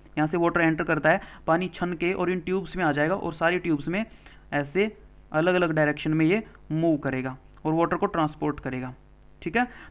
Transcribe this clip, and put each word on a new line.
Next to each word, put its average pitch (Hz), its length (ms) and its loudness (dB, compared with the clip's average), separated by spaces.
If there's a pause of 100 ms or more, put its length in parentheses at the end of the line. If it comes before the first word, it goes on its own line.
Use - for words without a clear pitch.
(180)
यहाँ 151 100 2
से 165 100 0
वाटर 170 240 2
एंटर 160 220 2
करता 156 260 2
है, 190 120 4 (260)
पानी 170 200 2
छन 180 260 -4
के 170 200 0
और 180 180 0
इन 185 80 0
ट्यूब्स 180 360 -4
में 185 80 -2
आ 156 80 4
जाएगा 151 240 2
और 170 180 -4
सारी 170 260 0
ट्यूब्स 160 280 -2
में 190 180 -2 (480)
ऐसे 143 380 0 (400)
अलग-अलग 175 400 2
डायरेक्शन 151 420 0
में 156 120 4
ये 202 180 2 (280)
मूव 160 260 2
करेगा 131 400 -4 (280)
और 151 80 0
वाटर 165 240 2
को 196 80 -2
ट्रांसपोर्ट 151 540 -2
करेगा, 127 340 -8 (480)
ठीक 165 160 -2
है। 247 100 0 (240)